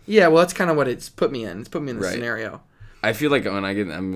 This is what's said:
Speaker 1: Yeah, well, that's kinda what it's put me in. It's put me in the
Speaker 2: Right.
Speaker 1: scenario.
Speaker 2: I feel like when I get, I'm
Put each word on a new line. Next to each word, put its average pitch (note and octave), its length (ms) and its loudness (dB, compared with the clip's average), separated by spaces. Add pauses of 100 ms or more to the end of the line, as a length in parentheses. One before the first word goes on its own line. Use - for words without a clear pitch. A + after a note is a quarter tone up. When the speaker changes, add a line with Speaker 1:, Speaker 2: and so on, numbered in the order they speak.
Speaker 1:
Yeah, G3+ 220 6
well, D#3+ 140 8
that's F3 100 2
kinda E3+ 220 0
what C#3+ 140 2
it's - 200 -8
put - 240 -2
me A#2+ 120 -8
in. F#2+ 160 -10
It's - 80 -16
put D#3 140 -8
me C#3 80 -8
in A#2+ 80 -8
the G2 60 -4
Speaker 2:
Right. F2+ 80 -2
Speaker 1:
scenario. A2+ 500 -8 (400)
Speaker 2:
I A2 120 0
feel D3 160 0
like C3+ 140 2
when G2 200 -2
I G2 100 -2
get, G2+ 140 -2
I'm F#2 280 -6